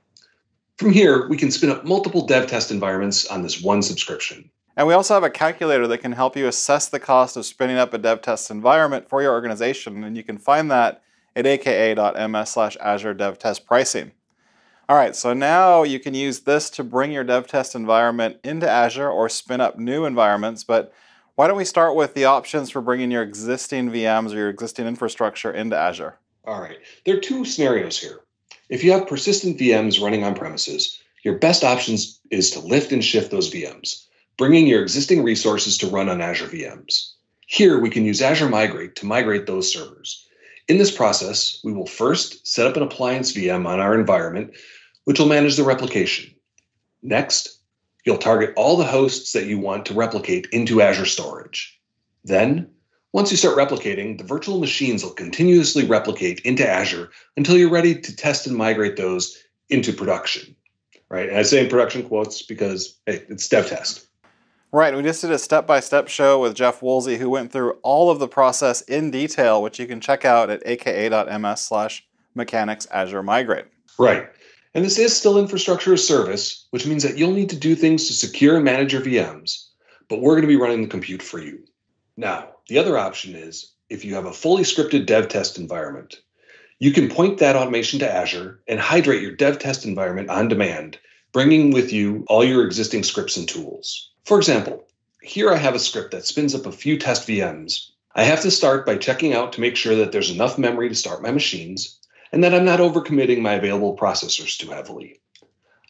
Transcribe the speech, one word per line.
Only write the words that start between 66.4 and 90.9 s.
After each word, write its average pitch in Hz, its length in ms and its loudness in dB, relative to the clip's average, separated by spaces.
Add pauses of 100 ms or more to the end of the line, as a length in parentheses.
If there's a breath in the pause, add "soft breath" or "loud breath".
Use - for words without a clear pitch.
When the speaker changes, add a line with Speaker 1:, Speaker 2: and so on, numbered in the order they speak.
Speaker 2:
Jeff 123 260 0
Woolsey, 127 360 -2
who 127 120 -4
went 127 220 -4
through 127 220 -2 (100)
all 151 260 4
of 151 100 2
the 135 100 -2
process 127 520 2
in 151 300 -4
detail, 127 500 2
which 107 180 -6
you 120 80 -10
can 117 120 -10
check - 240 -2
out 117 260 4
at 104 160 -4
A 120 120 -4
K 107 300 -2
A - 20 0
dot 107 200 0
M 107 140 -6
S 104 220 -4
slash 107 420 -4 (280)
mechanics 110 540 -4
Azure 95 340 -4
Migrate. 110 420 0 (340)
Speaker 1:
Right. 101 300 2 (440 soft breath)
And 175 120 0
this 196 140 0
is 226 160 4
still 202 240 4
infrastructure 185 540 2
as - 120 2
service, 101 640 -2
which 123 160 -6
means 147 160 -2
that 139 160 -2
you'll 170 140 2
need 196 180 0
to 170 60 -8
do 156 180 2
things 160 340 2
to - 60 -4
secure 147 440 4
and 151 80 2
manage 135 280 2
your 131 80 -2
V 131 120 -2
Ms, - 560 -4 (380 soft breath)
but 110 140 -6
we're 151 140 6
gonna 156 100 4
be 147 120 6
running 117 260 2
the 104 40 -6
compute 90 360 -10
for - 160 -14
you. 76 240 -16 (520)
Now, 101 340 -8 (180)
the 120 100 0
other 165 200 2
option 92 360 -6
is, 80 400 -18 (160)
if 104 160 -12
you 101 80 -8
have 92 120 -8
a 87 80 -12
fully 185 280 2
scripted 147 460 0
dev 110 220 2
test - 280 -4
environment, 80 640 -10 (560 soft breath)
you 143 140 4
can 151 180 4
point 196 300 2
that 139 160 6
automation 123 440 -2
to 123 140 -2
Azure 90 540 -6
and 110 120 -4
hydrate 143 420 2
your 101 100 -8
dev 143 260 0
test 135 280 -8
environment 95 440 -4
on 104 180 0
demand, 85 520 -2 (320 soft breath)